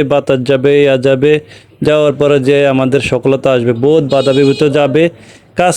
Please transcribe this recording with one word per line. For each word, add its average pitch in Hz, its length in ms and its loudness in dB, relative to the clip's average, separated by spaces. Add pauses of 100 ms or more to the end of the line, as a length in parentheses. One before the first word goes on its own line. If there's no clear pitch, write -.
বাতাস 139 440 -2
যাবে, 139 240 0 (100)
ইয়া 135 160 2
যাবে, 135 340 0 (500)
যাওয়ার 147 380 0
পরে 147 240 2
যে 143 120 2 (100)
আমাদের 131 340 0 (100)
সফলতা 135 420 -2
আসবে, 123 200 0 (120)
বহুত 156 280 2
বাধা 135 200 0
বিপত্তি 139 340 2 (120)
যাবে। 143 240 0 (540)
কাজ 175 200 0